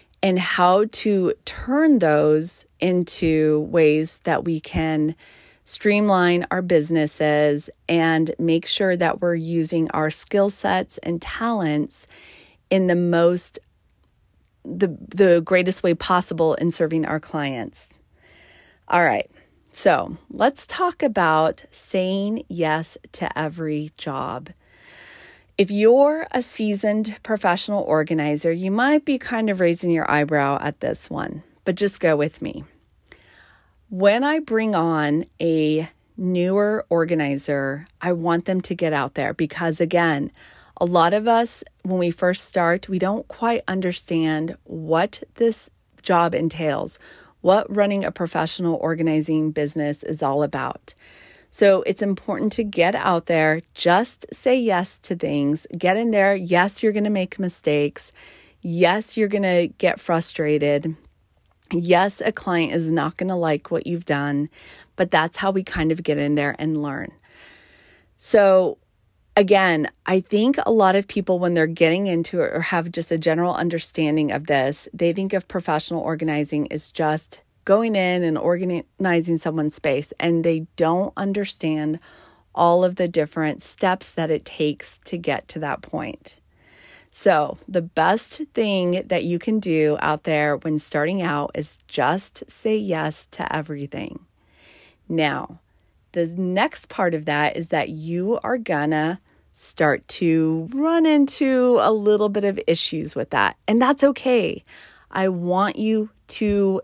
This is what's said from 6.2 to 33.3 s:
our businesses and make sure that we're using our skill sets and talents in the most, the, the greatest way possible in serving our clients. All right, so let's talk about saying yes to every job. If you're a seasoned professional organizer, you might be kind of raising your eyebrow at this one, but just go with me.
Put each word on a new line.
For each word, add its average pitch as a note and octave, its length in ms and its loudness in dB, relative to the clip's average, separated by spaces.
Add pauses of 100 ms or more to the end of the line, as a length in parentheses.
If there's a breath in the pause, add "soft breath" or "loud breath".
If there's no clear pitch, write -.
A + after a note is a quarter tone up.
our F#3 120 -2
businesses D3+ 1080 2 (220)
and D#3+ 480 2
make E3 260 0
sure F#3+ 320 0
that E3+ 240 -2
we're F3 140 0
using E3 560 -2
our D#3 180 -2
skill G3 400 0
sets F#3+ 500 -4
and E3+ 220 -6
talents F3+ 840 -4 (640 loud breath)
in F#3+ 160 2
the F3+ 80 4
most, F3 640 2 (1080)
the, F3+ 320 -2 (120)
the F3 340 6
greatest F3+ 400 2
way F3 100 2
possible E3+ 640 0
in E3+ 160 0
serving D#3+ 340 0
our D#3 160 -4
clients. C3+ 680 -8 (1000 soft breath)
All F3 160 4
right, A#2 260 0 (420 soft breath)
so E3 440 2 (140)
let's - 360 0
talk - 360 -4
about D#3+ 680 2
saying G3 800 -4
yes D#3+ 480 -4 (160)
to - 260 -8
every D#3 600 -6
job. C3+ 500 -8 (1080 loud breath)
If G3 140 2
you're C4+ 640 6
a B3+ 100 0
seasoned G#3+ 800 -2
professional G3+ 600 -2
organizer, D3+ 680 0
you F3+ 220 -2
might C#4 320 2
be C#4 140 0
kind A3 300 -2
of F#3+ 120 -2
raising E3+ 320 2
your D#3+ 180 0
eyebrow C#3+ 500 2
at - 200 -6
this - 280 -6
one, - 360 -8 (200)
but F3+ 120 -2
just G3+ 240 -2
go D#3+ 160 2
with D3 260 -2
me. - 220 -10 (1200 soft breath)